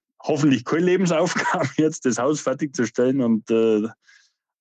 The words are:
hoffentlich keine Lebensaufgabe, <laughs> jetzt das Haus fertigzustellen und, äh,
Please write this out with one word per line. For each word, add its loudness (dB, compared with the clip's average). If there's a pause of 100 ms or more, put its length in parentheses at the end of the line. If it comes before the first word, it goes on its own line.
(240)
hoffentlich 0
keine 0
Lebensaufgabe, 0
<laughs> -20
jetzt 0
das 0
Haus -2
fertigzustellen -2
und, 0
äh, 2 (720)